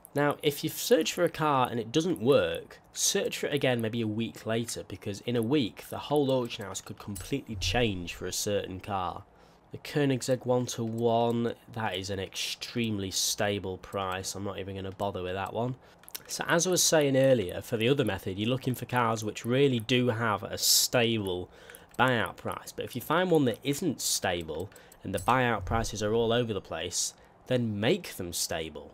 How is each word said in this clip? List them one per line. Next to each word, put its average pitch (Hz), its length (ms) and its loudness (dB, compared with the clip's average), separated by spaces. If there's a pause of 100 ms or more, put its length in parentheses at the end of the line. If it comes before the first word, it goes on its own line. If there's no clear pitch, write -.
(160)
Now, 143 280 2
if 143 200 -2
you 156 60 0
search - 440 2
for 180 100 0
a 160 60 4
car 143 400 2
and 120 100 -2
it 113 120 -4
doesn't 160 300 2
work, 95 580 2 (120)
search - 460 0
for - 100 -4
it - 60 -4
again 127 280 2
maybe 113 200 -2
a 110 60 0
week 107 380 -4
later, 113 420 -2
because 101 340 -8
in 120 140 -2
a 120 60 2
week, 113 480 0
the 104 80 -8
whole 143 320 0
auction 120 360 -2
house 95 160 -8
could - 180 -14
completely 110 560 -6
change 95 580 0
for 90 140 -8
a 92 60 -6
certain 95 460 -2
car. 92 440 -4 (480)
The - 80 -12
Koenigsegg 131 680 0
one-to-one, 117 1080 2 (180)
that 107 240 -4
is 95 140 -4
an 95 80 -4
extremely 101 920 -4
stable 95 680 -2
price. 95 560 -4
I'm 98 80 -8
not 98 160 -6
even 98 160 -8
gonna 95 160 -8
bother 92 320 -4
with 90 100 -4
that 95 180 -4
one. 123 260 -4 (500)
So - 200 -6
as 165 200 4
I - 20 0
was 175 140 4
saying 143 340 6
earlier, 110 440 4
for 120 160 -4
the 113 120 4
other 139 160 4
method, 98 320 -2
you're 107 120 0
looking 127 260 0
for 123 100 -8
cars 113 380 2
which - 220 -6
really 127 340 4
do 123 300 4
have 110 340 0
a 95 160 -6
stable 104 880 2 (480)
buyout 120 380 2
price. - 360 -8
But - 140 -10
if - 100 -10
you 120 60 -6
find 175 300 2
one 156 140 6
that 113 180 0
isn't 143 360 -2
stable 87 720 -2 (340)
and 98 80 -6
the 98 60 -2
buyout 117 480 2
prices 113 380 -2
are 107 100 0
all 117 180 2
over 117 220 0
the 95 80 -4
place, - 540 -6 (320)
then 117 320 0
make 170 380 0
them 87 140 -6
stable. 78 640 -6